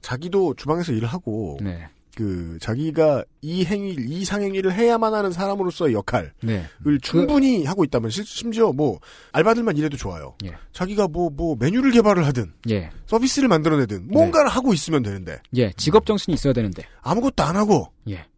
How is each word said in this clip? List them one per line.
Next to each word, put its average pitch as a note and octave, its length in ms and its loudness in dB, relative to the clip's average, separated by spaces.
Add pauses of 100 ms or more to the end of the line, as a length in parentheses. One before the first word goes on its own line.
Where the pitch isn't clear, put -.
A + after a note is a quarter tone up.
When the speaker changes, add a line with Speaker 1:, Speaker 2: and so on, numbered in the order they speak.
Speaker 1:
자기도 E3+ 540 -2
주방에서 D#3+ 380 -2
일을 A2+ 160 -2
하고 G#2+ 520 -6
Speaker 2:
네. F2 260 -8 (280)
Speaker 1:
그 F2 460 -6
자기가 D3 640 0 (180)
이 F3 220 -2
행위, G3 320 -4
이 D3 280 -6
상행위를 F#3+ 480 -2
해야만 A3+ 420 2
하는 G3+ 160 0
사람으로서의 F3+ 640 -2
역할을 G2+ 380 -2 (100)
Speaker 2:
네. G#2+ 220 -2 (360)
Speaker 1:
충분히 C4+ 640 2
Speaker 2:
그 C3+ 60 -4
Speaker 1:
하고 F#3+ 160 0
있다면 A#2 260 -2
실-, F#3 160 -6
심지어 A3+ 460 0
뭐 C3 260 0 (340)
알바들만 G#3+ 440 2
일해도 D3 200 -2
좋아요. D#2+ 380 -10 (100)
Speaker 2:
예. F2+ 80 -10 (200)
Speaker 1:
자기가 G3+ 360 0
뭐, E3+ 220 -2
뭐 D#3 280 -4
메뉴를 A#3 340 2
개발을 G3+ 340 6
하든 B2 260 -2 (180)
Speaker 2:
예. F#2 200 -2 (160)
Speaker 1:
서비스를 B3+ 420 2
만들어내든 C#3+ 600 2
Speaker 2:
네. F#3 40 -6
Speaker 1:
뭔가를 D#4 380 4
하고 B3+ 240 2
있으면 D3+ 300 0
되는데. F#2+ 340 -8 (180)
Speaker 2:
예, A2 200 2
직업 G3+ 300 4
정신이 G3 280 -2
있어야 C#3 180 2
되는데. G#2+ 300 -2 (200)
Speaker 1:
아무것도 A3 420 0
안 D#3 120 -2
하고. G3+ 360 2 (160)
Speaker 2:
예. G2+ 60 -6
Speaker 1:
예. E2 120 -14 (120)